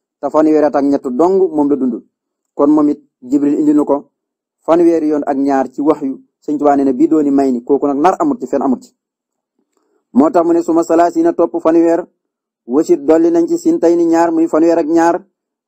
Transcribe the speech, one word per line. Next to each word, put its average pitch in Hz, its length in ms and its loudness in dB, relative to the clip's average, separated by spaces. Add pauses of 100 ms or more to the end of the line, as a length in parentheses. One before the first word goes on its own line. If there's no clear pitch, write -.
(180)
te 143 100 -8
fanweeri 151 360 2
at 143 100 -2
ak 139 80 0
ñett 139 240 -2
dong 160 300 0 (180)
moom 143 140 0
la 143 60 0
dund. 127 260 -4 (540)
Kon 143 160 0
moom 151 180 2
it 143 120 -6 (200)
Jibril 143 380 -2
indi 151 140 0
na 147 100 0
ko 143 260 -4 (560)
fanweeri 165 440 2
yoon 147 160 -2
ak 139 120 -4
ñaar 135 320 -2
ci - 120 -10
waxyu. 139 420 -4 (180)
Sëñ 147 160 -6
Tuubaa 143 200 0
nee 139 80 0
na, 135 80 0
"Bii 147 140 0
dooni 147 240 0
may 135 200 0
ni", 120 120 -4
kooku 139 240 -2
nag 135 100 -4
nar 175 220 2
amut 143 200 -2
ci, 123 80 -10
fen 139 140 -4
amut - 200 -2
ci. - 120 -20 (1200)
Moo 147 180 4
tax 170 140 2
mu 170 80 2
ne, 170 80 0
"Suma 165 220 0
salaasina, 170 500 0
topp 170 280 -2
fanweer, 165 440 0 (600)
wasit 151 400 0
dolli 165 260 4
nañ 170 160 2
ci 170 100 -2
sintayni 170 480 0
ñaar, 165 260 0
muy 160 160 0
fanweer 165 320 0
ak 151 80 -2
ñaar, 170 380 0 (420)